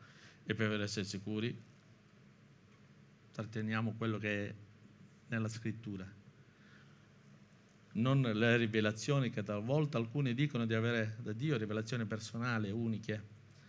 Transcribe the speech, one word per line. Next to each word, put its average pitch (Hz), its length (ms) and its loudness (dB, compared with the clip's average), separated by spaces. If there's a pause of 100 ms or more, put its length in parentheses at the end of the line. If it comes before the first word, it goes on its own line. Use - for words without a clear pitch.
(440)
E - 120 0
per 107 260 2
essere 101 240 -2
sicuri, 107 680 -4 (1600)
tratteniamo 110 640 -2
quello 113 200 0
che 104 300 0
è 110 80 -10 (720)
nella 110 220 -2
Scrittura. 107 600 -6 (1800)
Non 131 300 4
le 117 340 6
rivelazioni 113 720 2
che 104 140 -4
talvolta 120 540 0
alcuni 120 360 0
dicono 123 320 2
di 113 80 2
avere 113 480 2
da 107 120 -4
Dio, 135 240 0
rivelazioni 110 480 -2
personali, 110 640 -2
uniche, 110 520 -2 (460)